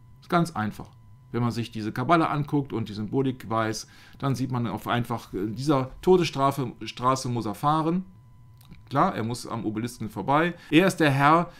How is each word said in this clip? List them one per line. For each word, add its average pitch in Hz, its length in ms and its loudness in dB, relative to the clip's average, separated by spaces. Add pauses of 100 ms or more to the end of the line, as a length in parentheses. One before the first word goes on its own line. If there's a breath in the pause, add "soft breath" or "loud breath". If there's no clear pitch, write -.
(200)
Ist - 100 -20
ganz 170 220 2
einfach. - 360 -6 (420)
Wenn 120 120 -2
man 120 100 2
sich 117 180 -4
diese 107 220 -6
Kabbala 160 380 2
anguckt 143 420 -2
und 107 160 -4
die 104 60 -10
Symbolik 127 540 -4
weiß, 110 380 -2 (320 loud breath)
dann 131 160 -2
sieht 127 160 -4
man 120 160 -2
auf 107 220 -6
einfach, 117 460 -4
äh, 98 120 -2
dieser 131 440 0 (100)
Todesstrafe, 143 720 2 (100)
Straße 127 460 -2
muss 117 180 -2
er 104 80 -4
fahren. 160 500 0 (840)
Klar, 165 260 2
er - 80 -2
muss 117 240 -6
am 110 200 -6
Obelisken 110 420 -4
vorbei. 147 460 0 (160 loud breath)
Er 165 160 6
ist 185 100 2
der 156 140 4
Herr 151 500 4